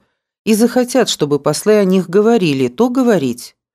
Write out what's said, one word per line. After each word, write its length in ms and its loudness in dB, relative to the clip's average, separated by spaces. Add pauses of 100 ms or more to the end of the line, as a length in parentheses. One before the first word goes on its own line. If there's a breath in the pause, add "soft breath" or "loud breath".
(460)
и 80 0
захотят, 560 0
чтобы 300 -2
послы 340 0
о 100 2
них 260 0
говорили, 580 2
то 220 0
говорить. 640 -2 (200)